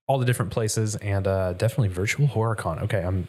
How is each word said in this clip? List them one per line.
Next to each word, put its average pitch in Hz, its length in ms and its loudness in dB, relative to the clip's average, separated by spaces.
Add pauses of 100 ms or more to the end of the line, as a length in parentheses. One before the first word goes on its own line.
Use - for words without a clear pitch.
all 135 100 2
the 123 80 0
different 120 240 2
places, 110 460 0
and, 98 300 0
uh, 95 280 0
definitely 110 340 0
Virtual 98 380 0
Horror 113 300 0
Con. - 240 -4
Okay, 104 220 0
I'm, 90 260 -2